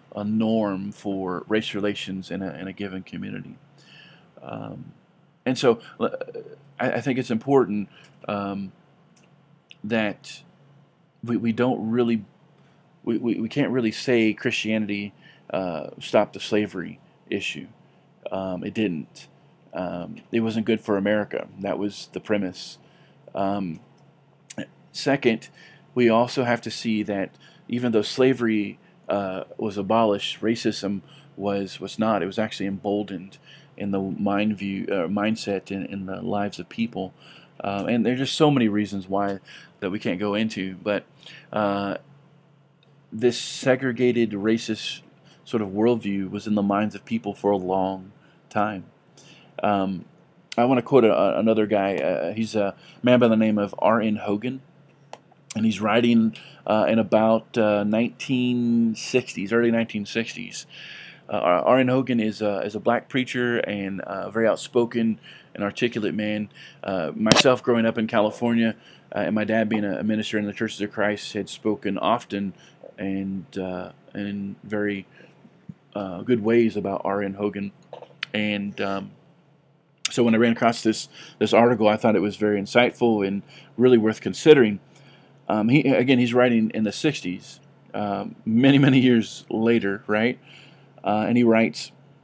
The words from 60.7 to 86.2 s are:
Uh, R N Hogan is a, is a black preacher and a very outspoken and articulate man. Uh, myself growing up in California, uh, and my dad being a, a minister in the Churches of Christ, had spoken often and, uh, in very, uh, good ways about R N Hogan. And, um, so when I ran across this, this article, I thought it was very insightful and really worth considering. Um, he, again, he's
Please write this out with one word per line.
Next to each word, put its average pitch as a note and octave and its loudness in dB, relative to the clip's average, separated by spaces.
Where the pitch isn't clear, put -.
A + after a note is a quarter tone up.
Uh, G#2+ -4
R F2+ 4
N B2+ 4
Hogan B2+ 0
is G#2+ -2
a, G2+ -2
is G#2 -6
a G#2 -4
black A2+ 0
preacher B2 -2
and G2 -6
a F#2+ -8
very A2 0
outspoken A#2 0
and F#2+ -6
articulate G#2 -2
man. G#2+ -4
Uh, F2+ -4
myself A#2 4
growing A#2 2
up A2+ 0
in A2 0
California, A2+ 0
uh, G#2 -2
and G2 0
my G#2+ 0
dad A2 0
being G#2+ -2
a, F#2 -4
a F2+ -4
minister G#2+ -2
in G#2 -2
the G2+ -6
Churches A2 -6
of G#2 -4
Christ, G#2 -2
had G2 -6
spoken - -4
often G2+ -2
and, G2 -6
uh, F#2 -8
in G2+ -8
very, G#2 -4
uh, F#2+ -6
good A#2 0
ways A2+ 4
about G2 -2
R G2+ 0
N G2 -4
Hogan. G2+ -4
And, G#2 -2
um, G2 -4
so B2 2
when A2+ 6
I - 4
ran A#2 6
across A#2 2
this, - 0
this G#2 2
article, A2 6
I G#2+ 6
thought A2 2
it F2 4
was G2+ 0
very G#2 0
insightful A2 4
and G2 -2
really B2 8
worth G#2+ 2
considering. G#2+ 6
Um, G#2+ 2
he, D3 6
again, B2+ 4
he's A#2+ 2